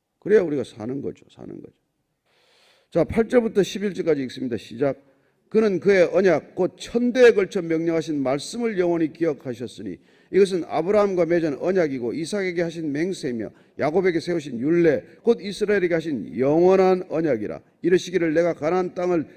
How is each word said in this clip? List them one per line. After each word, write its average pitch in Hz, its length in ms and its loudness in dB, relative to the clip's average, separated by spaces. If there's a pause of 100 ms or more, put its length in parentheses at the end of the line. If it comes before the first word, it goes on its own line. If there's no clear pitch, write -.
(180)
그래야 208 240 2
우리가 147 220 -2
사는 120 360 -10
거죠. - 300 -10
사는 - 300 -18
거죠. - 140 -20 (1160)
자, 165 140 2
팔 220 240 -2
절부터 226 340 2
십일 190 320 -4
절까지 160 300 -2
읽습니다. 123 320 -6
시작. 131 460 -4 (460)
"그는 208 320 2
그의 185 320 4
언약 170 420 2
곧 180 240 -2
천대에 240 540 4
걸쳐 202 300 0
명령하신 165 600 -2
말씀을 180 560 -4
영원히 170 340 0
기억하셨으니 120 840 -6 (320)
이것은 185 360 2
아브라함과 180 600 0
맺은 160 320 0
언약이고 143 560 -2
이삭에게 175 480 -4
하신 165 280 -6
맹세며 139 600 -4 (280)
야곱에게 165 400 0
세우신 143 420 -6
율례 156 440 2 (180)
곧 226 200 2
이스라엘에게 190 520 0
하신 143 440 -4
영원한 180 720 4
언약이라. 120 520 -2 (200)
이르시기를 175 500 0
내가 165 220 2
가나안 175 400 -2
땅을 175 320 0 (100)